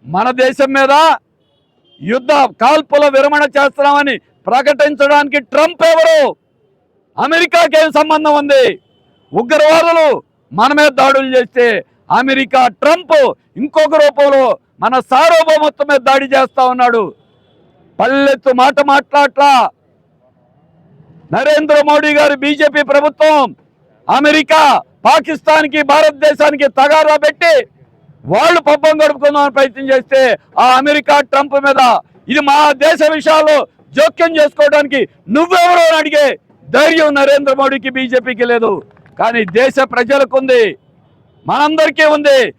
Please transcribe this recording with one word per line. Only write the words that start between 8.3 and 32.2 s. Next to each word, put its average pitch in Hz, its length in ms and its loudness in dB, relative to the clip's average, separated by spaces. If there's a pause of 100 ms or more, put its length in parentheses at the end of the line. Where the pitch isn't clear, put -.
ఉంది? 277 240 2 (680)
ఉగ్రవాదులు 311 760 2 (440)
మన 226 260 0
మీద 302 120 2 (100)
దాడులు 269 360 0
చేస్తే 247 300 0 (540)
అమెరికా 262 420 0 (200)
ట్రంప్ 320 360 0 (420)
ఇంకొక 302 420 -2
రూపంలో 285 420 2 (380)
మన 233 120 -2 (160)
సార్వభౌమత్వం 311 800 0
మీద 277 180 2
దాడి 269 260 0
చేస్తా 254 280 -2 (100)
ఉన్నాడు. 240 300 0 (960)
పల్లెత్తు 269 600 0
మాట 277 200 2 (120)
మాట్లాడట్లా. 277 600 2 (1800)
నరేంద్ర 294 420 0 (140)
మోడీ 302 280 0
గారు, 294 160 2 (100)
బీజేపీ 294 380 -2 (100)
ప్రభుత్వం 294 640 0 (540)
అమెరికా, 302 540 0 (440)
పాకిస్తాన్కి, 302 760 0 (100)
భారతదేశానికి 294 760 0 (120)
తగాదా 302 360 2 (100)
పెట్టి 320 280 0 (800)
వాళ్ళు 320 340 2
పబ్బం 302 360 2
గడుపుకుందామని 285 520 0
ప్రయత్నం 269 380 -2
చేస్తే 262 280 0 (420)
ఆ 240 40 4 (140)
అమెరికా 294 340 -2 (160)
ట్రంప్ 277 260 -2 (100)
మీద 269 160 2 (500)